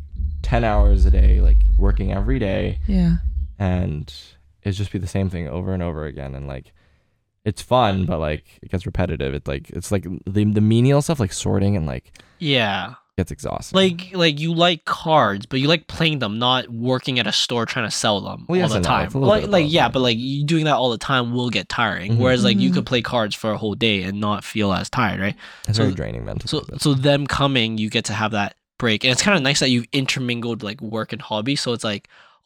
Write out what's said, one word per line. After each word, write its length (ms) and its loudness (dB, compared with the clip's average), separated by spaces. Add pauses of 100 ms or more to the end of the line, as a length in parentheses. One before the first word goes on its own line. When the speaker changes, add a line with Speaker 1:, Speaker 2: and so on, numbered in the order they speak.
(420)
Speaker 1:
ten 220 2
hours 420 6
a 60 8
day, 280 8
like, 180 8 (200)
working 340 4
every 280 0
day. 480 -2
Speaker 2:
Yeah. 300 4 (420)
Speaker 1:
And 520 -2 (520)
it'd 140 -2
just 140 -4
be 60 -4
the 100 -6
same 220 -2
thing 180 -6
over 260 -4
and 100 -4
over 220 -6
again. 300 -10
And, 120 -10
like, 260 -14 (720)
it's 160 -4
fun, 440 2
but, 140 -2
like, 260 -4 (180)
it 80 -20
gets 160 -4
repetitive. 480 -2
It's, 120 -10
like, 220 -8
it's, 220 -12
like, 140 -2 (200)
the, 200 2
the 160 2
menial 420 6
stuff, 160 -2
like, 140 -2
sorting 440 0
and, 80 -4
like, 260 -8 (280)
Speaker 3:
Yeah. 560 0 (220)
Speaker 1:
gets 140 -2
exhausting. 440 -8
Speaker 3:
Like, 380 2
like, 260 0
you 140 -2
like 320 2
cards, 600 0
but 140 -4
you 80 2
like 200 2
playing 320 -2
them, 200 -4
not 300 0
working 500 -2
at 80 0
a 40 -2
store 340 -2
trying 200 -4
to 60 -6
sell 300 0
them 260 -10
Speaker 1:
Well, 100 -2
Speaker 3:
all 60 2
Speaker 1:
yes 80 0
Speaker 3:
the 60 0
Speaker 1:
and 80 0
no. 40 0
Speaker 3:
time. 160 0
Speaker 1:
It's 80 -6
a 40 -4
little 120 4
Speaker 3:
Like, 120 4
Speaker 1:
bit 60 -6
of 40 -8
Speaker 3:
like, 140 4
Speaker 1:
both, 60 -2
Speaker 3:
yeah, 120 4
Speaker 1:
yeah. 60 2
Speaker 3:
but, 100 -2
like, 180 2
you 280 -4
doing 200 0
that 100 2
all 160 2
the 60 -4
time 360 -2
will 160 -2
get 200 -4
tiring. 440 -2
Speaker 1:
Mm-hmm. 80 2
Speaker 3:
Whereas, 220 4
like, 140 4
you 120 2
Speaker 2:
Mm-hmm. 60 2
Speaker 3:
could 100 0
play 160 0
cards 340 -2
for 160 -4
a 60 -4
whole 180 -4
day 280 2
and 160 -4
not 240 -2
feel 300 0
as 160 -2
tired, 300 -2
right? 160 -4 (320)
Speaker 1:
It's 100 0
Speaker 3:
So 60 2
Speaker 1:
very 60 2
Speaker 3:
th-, 80 -4
Speaker 1:
draining 280 -8
mentally, 220 -8
Speaker 3:
so, 200 -6
Speaker 1:
but 140 -14
Speaker 3:
so 120 2
them 340 2
coming, 500 0
you 120 -2
get 160 -2
to 80 -6
have 180 -2
that 240 -2 (220)
break. 260 0
And 80 2
it's 100 0
kinda 180 2
nice 200 0
that 100 2
you've 220 2
intermingled, 720 -4
like, 180 -10
work 300 -8
and 100 -10
hobby. 340 -4
So 180 -2
it's 100 -6
like, 240 -6 (380)